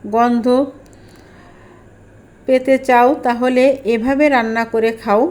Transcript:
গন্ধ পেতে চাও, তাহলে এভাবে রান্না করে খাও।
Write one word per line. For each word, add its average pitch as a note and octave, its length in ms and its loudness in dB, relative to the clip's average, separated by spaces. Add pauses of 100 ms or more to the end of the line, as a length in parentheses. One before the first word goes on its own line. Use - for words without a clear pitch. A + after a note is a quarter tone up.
(140)
গন্ধ A#3+ 320 0 (2000)
পেতে C4 300 2 (120)
চাও, B3 200 4 (180)
তাহলে B3 380 0 (300)
এভাবে C4+ 320 0 (100)
রান্না A3+ 280 -2 (100)
করে A3 180 0 (100)
খাও। A3 300 0